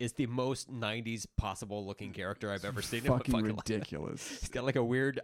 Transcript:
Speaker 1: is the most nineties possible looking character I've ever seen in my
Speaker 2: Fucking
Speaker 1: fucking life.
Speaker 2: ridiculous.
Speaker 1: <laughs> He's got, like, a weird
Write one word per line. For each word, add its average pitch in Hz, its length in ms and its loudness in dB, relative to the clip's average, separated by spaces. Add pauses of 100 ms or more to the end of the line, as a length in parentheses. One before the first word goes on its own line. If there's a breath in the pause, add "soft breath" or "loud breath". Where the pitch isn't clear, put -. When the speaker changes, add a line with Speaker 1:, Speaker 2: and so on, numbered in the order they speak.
Speaker 1:
is 120 140 0
the 135 120 2
most 127 440 0
nineties 113 560 -2
possible 101 600 -2
looking 98 260 -6
character 98 380 -2
I've 95 140 -2
ever 104 180 -2
seen 117 220 -2
in 139 60 4
my 123 80 6
Speaker 2:
Fucking 123 140 2
Speaker 1:
fucking 110 240 4
life. 110 120 -6
Speaker 2:
ridiculous. - 600 -2
Speaker 1:
<laughs> 277 120 -8
He's - 80 -4
got, 127 160 -2
like, 131 120 4
a 123 80 4
weird 131 400 2